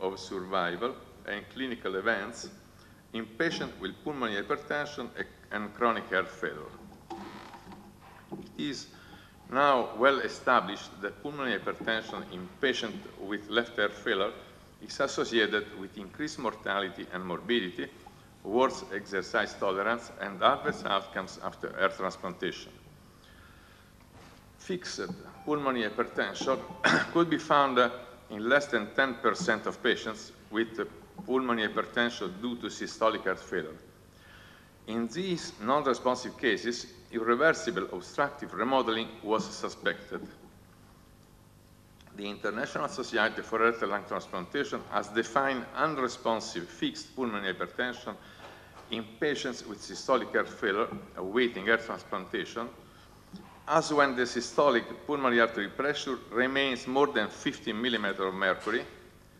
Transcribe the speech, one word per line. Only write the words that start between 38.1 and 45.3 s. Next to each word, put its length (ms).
remodeling 540
was 220
suspected. 760
The 120
International 600
Society 540
for 160
Heart 240
and 80
Lung 160
Transplantation 840
has 180
defined 560